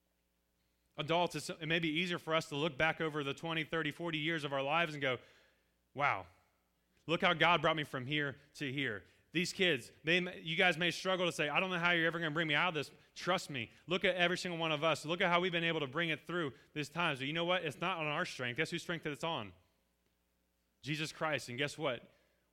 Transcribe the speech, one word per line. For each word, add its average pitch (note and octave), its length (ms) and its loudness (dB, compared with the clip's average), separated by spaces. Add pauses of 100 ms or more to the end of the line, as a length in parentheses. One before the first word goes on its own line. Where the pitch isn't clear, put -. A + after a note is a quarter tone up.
(960)
Adults, D#3+ 380 0
it's, D3 140 -6
it E3 180 -8
may E3 100 2
be E3 120 0
easier F3 280 0
for D#3+ 160 -6
us D#3+ 160 2
to D3 60 -6
look C#3+ 220 -2
back D#3+ 240 2
over D3+ 220 -2
the C#3 100 -4
twenty, D#3+ 300 -4
thirty, D#3 280 -2
forty E3+ 260 -4
years D#3 260 -2
of C#3 100 -4
our C3+ 100 0
lives D#3 300 0
and C#3+ 80 -8
go, C3 180 0 (760)
"Wow, B2 320 0 (800)
look E3 160 0
how F3+ 120 6
God D#3+ 280 6
brought D#3+ 140 4
me D3+ 80 -2
from B2+ 240 -6
here D3 300 -2 (180)
to C#3 160 -4
here." B2 320 -2 (280)
These E3+ 220 0
kids, E3 380 0 (120)
they, F3 220 2 (160)
you E3 140 -6
guys F3+ 220 4
may E3+ 120 2
struggle F#3 380 0
to D#3+ 40 0
say, D3 180 0
"I D3 100 2
don't F#3 100 2
know F3+ 80 -2
how F3 140 4
you're E3 160 4
ever E3 100 0
gonna E3 140 -2
bring D#3+ 160 0
me D3 80 2
out E3+ 140 4
of E3+ 40 -2
this." C#3+ 180 -4 (220)
Trust F3 380 -2
me. B2 180 -6 (160)
Look F3+ 200 0
at F#3 100 4
every F3 240 2
single F3 180 -4
one D#3+ 140 0
of D3 120 -2
us. D#3 220 2
Look F3 160 -2
at F3+ 80 4
how F3 100 6
we've F3+ 120 0
been E3+ 120 0
able E3 180 0
to C#3 60 -2
bring E3 220 -2
it D3+ 160 -4
through E3 280 -4 (200)
these D3 160 -4
times. D#3+ 300 0
But C3+ 80 -4
you D3+ 60 -4
know E3+ 120 -2
what? F3+ 180 2
It's D3+ 160 -6
not F3 200 -2
on D3+ 80 -2
our D#3 180 0
strength. B2 320 -6
Guess D#3 140 0
whose E3+ 100 -4
strength E3+ 240 -6
it's D3 180 -6
on? C3 280 -4 (1300)
Jesus D3+ 300 -4
Christ. D3+ 380 -2
And B2 80 -8
guess C#3+ 200 -2
what? C#3+ 240 -2 (520)